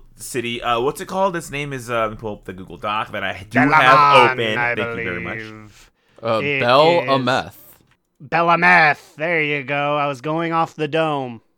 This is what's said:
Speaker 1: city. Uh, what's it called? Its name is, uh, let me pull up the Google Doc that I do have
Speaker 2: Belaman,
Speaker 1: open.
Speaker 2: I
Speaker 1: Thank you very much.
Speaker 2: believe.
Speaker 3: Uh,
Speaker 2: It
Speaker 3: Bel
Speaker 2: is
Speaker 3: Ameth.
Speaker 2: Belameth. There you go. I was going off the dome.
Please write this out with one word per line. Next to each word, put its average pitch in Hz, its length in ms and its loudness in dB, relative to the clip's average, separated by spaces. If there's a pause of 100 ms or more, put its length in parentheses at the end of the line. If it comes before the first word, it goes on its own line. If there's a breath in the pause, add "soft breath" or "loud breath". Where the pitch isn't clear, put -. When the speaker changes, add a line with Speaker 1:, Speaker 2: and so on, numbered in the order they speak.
(160)
Speaker 1:
city. 120 460 -8
Uh, 120 200 0
what's 127 180 -2
it 185 80 -12
called? 190 300 -2
Its 139 140 -10
name 143 200 -8
is, 123 180 -10
uh, 117 120 0
let 107 100 -2
me 110 60 -12
pull 107 160 -8
up 104 120 -16
the 101 80 -12
Google 90 240 -16
Doc 107 340 -6
that 101 120 -6
I 95 260 -8
do 117 100 -2
have 147 120 2
Speaker 2:
Belaman, 139 600 6
Speaker 1:
open. 113 240 -2
Speaker 2:
I 120 180 0
Speaker 1:
Thank 117 220 -4
you 117 80 -6
very 113 160 -6
much. 110 160 -10
Speaker 2:
believe. 107 540 -18 (300)
Speaker 3:
Uh, 113 220 0
Speaker 2:
It 143 180 0
Speaker 3:
Bel 135 280 6 (140)
Speaker 2:
is 139 60 -4
Speaker 3:
Ameth. 127 440 0 (680)
Speaker 2:
Belameth. 170 960 2
There 160 240 -2
you 147 220 -2
go. 143 340 -2
I 143 100 0
was 135 140 -6
going 165 320 -4
off 165 220 0
the 151 120 -4
dome. 143 540 -4 (160)